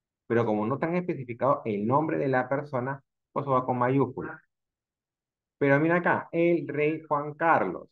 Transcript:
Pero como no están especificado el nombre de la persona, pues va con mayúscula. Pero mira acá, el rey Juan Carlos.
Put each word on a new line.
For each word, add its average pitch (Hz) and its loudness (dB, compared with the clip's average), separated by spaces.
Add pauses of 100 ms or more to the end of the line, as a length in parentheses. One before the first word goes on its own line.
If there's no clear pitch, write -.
(280)
Pero 117 2
como 107 0
no 131 -2
están 165 -4
especificado 139 -2
el 104 -2
nombre 156 0
de 147 -2
la 127 0
persona, 139 -4 (300)
pues 139 -6
va 127 0
con 123 -2
mayúscula. 123 0 (1160)
Pero 143 4
mira 165 4
acá, 175 0
el 165 2
rey 151 -2
Juan 147 -4
Carlos. 117 0